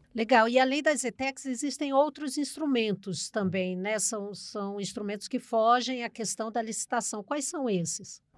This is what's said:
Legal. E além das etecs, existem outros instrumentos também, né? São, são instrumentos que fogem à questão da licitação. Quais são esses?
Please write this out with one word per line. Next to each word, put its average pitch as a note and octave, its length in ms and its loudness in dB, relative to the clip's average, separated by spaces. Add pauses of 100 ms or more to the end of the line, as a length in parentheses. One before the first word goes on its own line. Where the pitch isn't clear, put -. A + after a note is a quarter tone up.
(140)
Legal. A3+ 340 6
E A#3+ 100 4
além C4 240 4
das D4+ 220 2
etecs, C4 420 -6
existem C4+ 480 -4
outros C#4+ 440 2
instrumentos A#3 920 -2
também, F#3 460 0
né? G3+ 240 -2
São, G#3 340 -4
são G3+ 460 -8
instrumentos G#3 480 -6
que B3 120 -2
fogem A#3+ 640 2
à A3+ 60 -4
questão A3+ 400 -4
da A#3 120 -2
licitação. A3+ 600 -4
Quais C#4+ 240 -4
são C#4 240 -2
esses? F3+ 520 -2 (160)